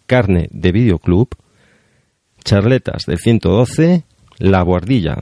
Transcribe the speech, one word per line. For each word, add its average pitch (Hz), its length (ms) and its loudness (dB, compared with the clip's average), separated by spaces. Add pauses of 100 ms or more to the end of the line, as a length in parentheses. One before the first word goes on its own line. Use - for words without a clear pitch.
Carne 98 460 0
de 90 200 -2
Videoclub, 98 560 0 (1160)
Charletas 110 640 0
del 85 120 -4
ciento 110 320 0
doce, 156 540 0 (360)
La 95 220 2
Guardilla 90 600 -2